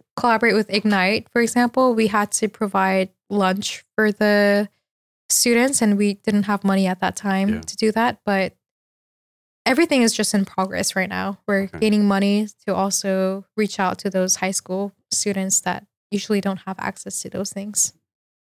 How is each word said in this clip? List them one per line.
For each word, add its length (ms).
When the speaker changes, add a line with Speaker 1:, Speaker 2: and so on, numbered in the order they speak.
Speaker 1:
collaborate 380
with 140
Ignite, 640
for 100
example, 540
we 140
had 240
to 160
provide 600
lunch 520
for 160
the 560
students, 500
and 160
we 180
didn't 280
have 220
money 220
at 140
that 160
time 320
Speaker 2:
Yeah. 120
Speaker 1:
to 160
do 160
that. 340
But 280
everything 380
is 100
just 220
in 100
progress 500
right 140
now. 300
We're 160
Speaker 2:
Okay. 140
Speaker 1:
gaining 280
money 420
to 80
also 720
reach 240
out 200
to 100
those 260
high 140
school 420
students 520
that 240
usually 320
don't 240
have 120
access 440
to 80
those 220
things. 420